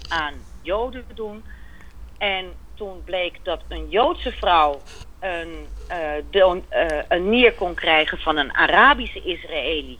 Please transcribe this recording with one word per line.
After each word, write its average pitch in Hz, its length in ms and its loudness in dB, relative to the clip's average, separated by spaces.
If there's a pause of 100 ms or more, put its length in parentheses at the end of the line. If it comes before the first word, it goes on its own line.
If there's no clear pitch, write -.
aan 151 260 -2 (280)
Joden 233 420 -4 (100)
doen. 214 300 -10 (760)
En 190 280 -2 (280)
toen 190 300 -10
bleek 180 380 -2
dat 165 260 -4
een 160 200 -8
Joodse 247 440 2
vrouw 151 480 4 (400)
een, 165 460 -6 (220)
eh, 175 100 -6 (320)
don-, 185 380 6
eh, 135 180 2 (220)
een 180 220 2
nier 240 220 8
kon 175 220 -4
krijgen 160 440 2
van 156 180 0
een 139 180 -2
Arabische 214 680 4
Israëli. 151 760 -6